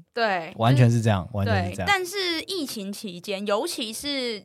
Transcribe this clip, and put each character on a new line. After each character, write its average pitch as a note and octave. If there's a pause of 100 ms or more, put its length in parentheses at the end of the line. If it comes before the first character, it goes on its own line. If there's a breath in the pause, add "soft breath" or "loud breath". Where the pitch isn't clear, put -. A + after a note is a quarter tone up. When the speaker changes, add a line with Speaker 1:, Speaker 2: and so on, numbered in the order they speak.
(140)
Speaker 1:
对， F#3+
Speaker 2:
完 A#2
全 B2
是 A#2
这 A2+
样， F#2+
Speaker 1:
就 -
是， G#2
Speaker 2:
完 G2
全 F#2+
是 F#2+
这 -
样。 F#2
Speaker 1:
对， G4+
但 F#4
是 F4
疫 F4
情 G3+
期 F3+
间， G3
尤 G#3+
其 C4
是 B3